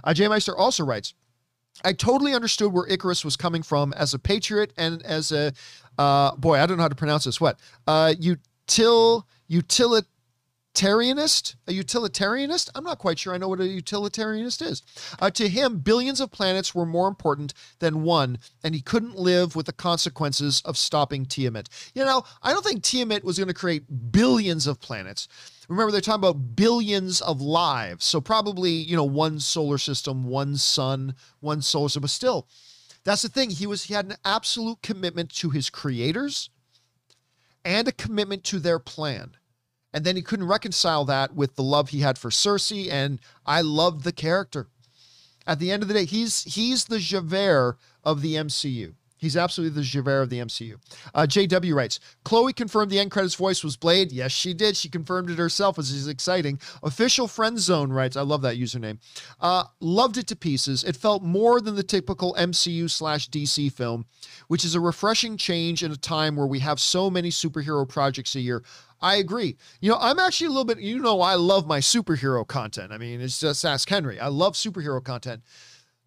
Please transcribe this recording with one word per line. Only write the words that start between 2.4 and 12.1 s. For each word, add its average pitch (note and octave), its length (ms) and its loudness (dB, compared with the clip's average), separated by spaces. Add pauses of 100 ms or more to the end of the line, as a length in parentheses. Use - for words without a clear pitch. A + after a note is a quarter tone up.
where F3+ 140 2
Icarus F#3 380 0
was D3 120 -2
coming E3 260 -2
from C#3+ 320 0
as D3 200 -2
a C3 40 -4
patriot G#3 580 0
and E3 260 -2
as D#3 300 -2
a," D3 200 2 (460)
uh, C#3 380 4
boy, C#3 240 4
I D#3+ 60 6
don't F3 120 0
know E3+ 60 4
how D#3+ 40 4
to C#3+ 60 -2
pronounce D3+ 300 0
this. B2 160 -4
What? D3+ 180 2 (280)
Uh, D#3+ 320 6
util-, A3+ 1040 4 (260)
utilitarianist? A3 560 4 (1600)
A F3 60 -4
utilitarianist? A#3 1040 -2